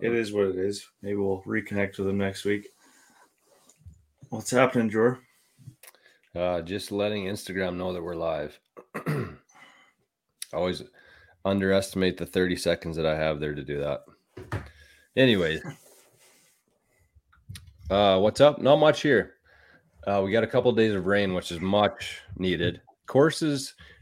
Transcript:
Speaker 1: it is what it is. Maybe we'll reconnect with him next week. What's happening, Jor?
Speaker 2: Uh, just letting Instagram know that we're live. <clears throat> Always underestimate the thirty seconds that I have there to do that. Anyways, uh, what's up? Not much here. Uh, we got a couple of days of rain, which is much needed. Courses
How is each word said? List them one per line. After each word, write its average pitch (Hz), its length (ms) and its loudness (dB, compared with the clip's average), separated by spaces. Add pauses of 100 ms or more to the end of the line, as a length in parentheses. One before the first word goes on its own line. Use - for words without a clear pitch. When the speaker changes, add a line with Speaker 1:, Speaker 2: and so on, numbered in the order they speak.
Speaker 1:
it 117 100 0
is 113 220 -2
what 101 100 2
it 95 120 0
is. 98 300 -4 (140)
Maybe 101 160 -4
we'll 95 300 -2
reconnect 101 500 -4
with 98 100 -4
him 98 120 -2
next 98 260 -4
week. 104 240 -2 (1600)
What's - 220 -8
happening, 123 400 4
Jor? 113 300 2 (1120)
Speaker 2:
Uh, 87 260 -2
just 92 320 -8
letting 101 320 -2
Instagram 95 520 -4
know 90 180 -4
that 87 80 -8
we're 85 120 -6
live. 80 460 -4 (460)
<clears throat> 127 340 -6 (1120)
Always 87 320 -4 (600)
underestimate 95 720 2
the 87 100 -10
thirty 90 280 0
seconds 85 420 -2
that 80 100 -2
I 78 100 0
have 78 240 -2
there 73 160 -4
to 73 80 -8
do 71 160 -6
that. 71 240 -4 (1120)
Anyways, 95 440 4 (2250)
uh, 98 300 4
what's 104 200 2
up? 147 200 6
Not 139 160 6
much 151 260 4
here. 131 320 2 (720)
Uh, 101 180 2
we 98 60 -2
got 110 140 2
a - 20 0
couple 123 240 2
of 113 60 2
days 110 180 4
of 90 120 -2
rain, 98 280 2
which 90 160 -6
is 85 100 -8
much 98 600 0 (160)
needed. 87 440 -2 (260)
Courses 147 680 0 (280)